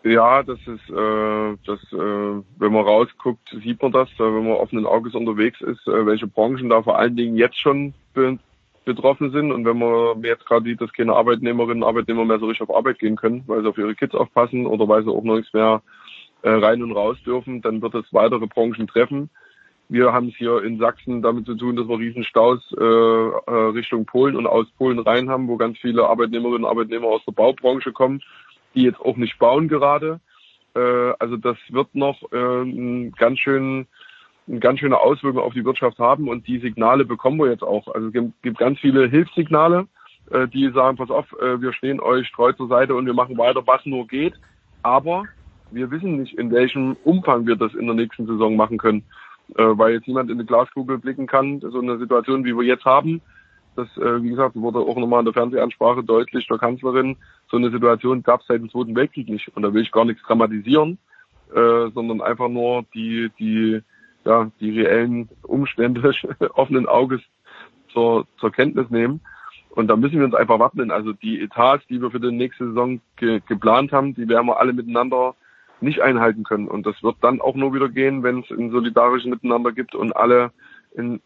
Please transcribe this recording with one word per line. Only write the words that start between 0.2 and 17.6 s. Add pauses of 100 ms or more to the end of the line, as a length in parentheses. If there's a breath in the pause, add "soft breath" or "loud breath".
das
ist,
äh,
das,
äh, (160)
wenn
man
rausguckt, (120)
sieht
man
das.
Äh,
wenn
man
offenen
Auges
unterwegs
ist,
äh,
welche
Branchen
da
vor
allen
Dingen
jetzt
schon (200)
be-, (460)
betroffen
sind.
Und
wenn
man
jetzt
gerade
sieht,
dass
keine
Arbeitnehmerinnen
und
Arbeitnehmer
mehr
so
richtig
auf
Arbeit
gehen
können,
weil
sie
auf
ihre
Kids
aufpassen
oder
weil
sie
auch
nirgends
mehr, (640 loud breath)
äh,
rein
und
raus
dürfen,